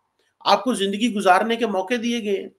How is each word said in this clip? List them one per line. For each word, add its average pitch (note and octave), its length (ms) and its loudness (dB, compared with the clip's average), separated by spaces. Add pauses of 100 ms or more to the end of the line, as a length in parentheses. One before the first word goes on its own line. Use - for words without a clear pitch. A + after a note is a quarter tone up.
(460)
आपको G3+ 300 2
जिंदगी G3 340 -2
गुजारने G3+ 460 2
के A3+ 120 -2
मौके G3 300 -2
दिए A#3 240 -4
गए G3+ 160 -2
हैं। - 220 -12